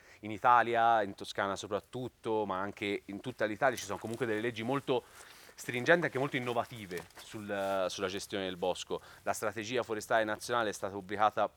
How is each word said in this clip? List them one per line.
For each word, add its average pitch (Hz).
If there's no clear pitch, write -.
in 107
Italia, 117
in 98
Toscana 98
soprattutto, 110
ma 95
anche 101
in 98
tutta 117
l'Italia 110
ci -
sono 98
comunque 117
delle 107
leggi 117
molto 131
stringenti 135
e 156
anche 131
molto 139
innovative 117
sul, 98
sulla 98
gestione 95
del 92
bosco. 90
La 101
strategia 113
forestale 110
nazionale 110
è 95
stata 98
pubblicata 101